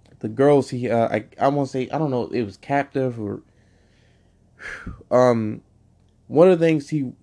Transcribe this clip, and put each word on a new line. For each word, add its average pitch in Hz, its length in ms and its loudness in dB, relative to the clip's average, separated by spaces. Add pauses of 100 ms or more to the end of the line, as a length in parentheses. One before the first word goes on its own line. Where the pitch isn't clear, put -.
(200)
the 113 80 -8
girls 139 420 2
he, 120 200 -6
uh, 113 180 2
I, 110 160 -4 (160)
I 131 80 2
wanna 143 180 0
say, 131 240 -6
I 143 80 -4
don't 143 120 -2
know, 123 160 -2
it 120 160 -4
was 101 160 -8
captive 139 600 -4
or, 104 240 -8 (880)
<sighs> - 800 -18
um, 117 520 2 (640)
one 160 240 6
of 175 80 4
the 165 80 2
things 156 240 0
he, 139 220 -4 (100)